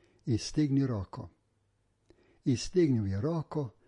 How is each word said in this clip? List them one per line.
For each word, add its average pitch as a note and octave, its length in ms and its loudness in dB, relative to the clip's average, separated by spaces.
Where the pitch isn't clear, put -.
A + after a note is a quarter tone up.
„Iztegni C#3 600 0
roko.“ G2+ 420 -6
Iztegnil C3 640 2
je G2 140 -2
roko D3 500 -4